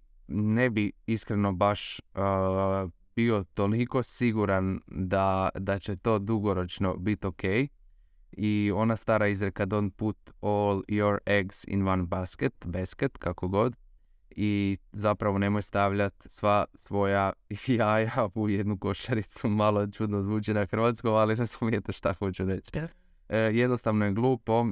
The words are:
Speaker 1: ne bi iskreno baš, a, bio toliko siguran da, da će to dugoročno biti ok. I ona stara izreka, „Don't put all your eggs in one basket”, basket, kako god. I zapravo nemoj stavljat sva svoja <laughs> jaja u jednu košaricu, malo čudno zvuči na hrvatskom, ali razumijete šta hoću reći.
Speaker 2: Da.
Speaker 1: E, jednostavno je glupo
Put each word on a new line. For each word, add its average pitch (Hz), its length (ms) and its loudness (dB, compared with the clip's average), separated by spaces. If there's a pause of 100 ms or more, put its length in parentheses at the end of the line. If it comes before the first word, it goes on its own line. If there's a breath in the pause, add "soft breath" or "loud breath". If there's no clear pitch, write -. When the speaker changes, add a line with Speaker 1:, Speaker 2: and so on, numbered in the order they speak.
(280)
Speaker 1:
ne 107 420 0
bi 104 220 0 (140)
iskreno 104 480 0
baš, 101 480 0 (120)
a, 95 720 0 (280)
bio 117 280 2 (100)
toliko 117 500 0
siguran 98 840 0
da, 95 680 0
da 95 240 -2
će 101 160 -6
to 110 240 0
dugoročno 98 800 -2
biti 98 300 -2
ok. - 160 -6 (880)
I 104 440 0
ona 110 200 2
stara 107 320 2
izreka, 101 380 -2
„Don't 104 260 -2
put 107 260 -4 (240)
all 101 460 0
your 104 380 2
eggs 98 420 -2
in 98 200 0
one 92 160 2
basket”, 92 500 -4 (120)
basket, 92 520 -4
kako 90 300 -4
god. 107 280 2 (540)
I 101 480 0 (140)
zapravo 104 460 0
nemoj 101 240 0
stavljat 101 520 0 (120)
sva 104 480 2
svoja 98 600 0 (160)
<laughs> - 180 -8
jaja 110 680 2
u 107 140 0
jednu 101 280 0
košaricu, 101 680 -4
malo 104 400 2
čudno 104 340 -2
zvuči 104 320 -2
na 104 120 0
hrvatskom, 113 480 0
ali 110 220 4
razumijete 113 560 -2
šta - 220 -2
hoću 95 320 -2
reći. 95 280 -4
Speaker 2:
Da. 160 140 -4 (420)
Speaker 1:
E, 107 80 0
jednostavno 110 680 2
je 101 60 0
glupo 117 600 2